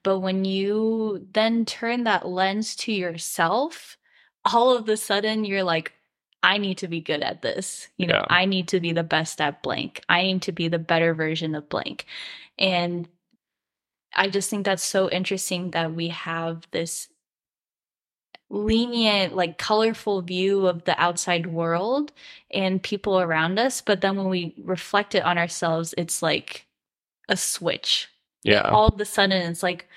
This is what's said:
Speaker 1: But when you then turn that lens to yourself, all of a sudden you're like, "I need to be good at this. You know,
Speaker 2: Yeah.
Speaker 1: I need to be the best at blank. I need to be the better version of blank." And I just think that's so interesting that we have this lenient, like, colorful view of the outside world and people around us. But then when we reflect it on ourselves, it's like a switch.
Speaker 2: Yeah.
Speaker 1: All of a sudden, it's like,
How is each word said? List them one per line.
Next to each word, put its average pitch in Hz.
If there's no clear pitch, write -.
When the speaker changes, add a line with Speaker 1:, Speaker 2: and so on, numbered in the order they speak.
Speaker 1:
But 190
when 190
you 208
then 226
turn 240
that 202
lens 190
to -
yourself, 185
all 247
of 220
a 214
sudden 214
you're 196
like, 165
"I 185
need 196
to 190
be 165
good 156
at 180
this. -
You 175
know, 165
Speaker 2:
Yeah. -
Speaker 1:
I 180
need 185
to 190
be 170
the 165
best 160
at 147
blank. -
I 180
need 185
to -
be 165
the 165
better 165
version 160
of 151
blank." -
And 175
I 196
just 196
think 202
that's 190
so 190
interesting 185
that 165
we 165
have 165
this 170
lenient, 214
like, 175
colorful 214
view 185
of 170
the -
outside 175
world 175
and 190
people 196
around 165
us. 247
But 202
then 196
when 190
we 180
reflect 180
it 190
on 175
ourselves, 165
it's 170
like 151
a 202
switch. -
Speaker 2:
Yeah. 104
Speaker 1:
All 214
of 208
a 208
sudden, 190
it's 170
like, 180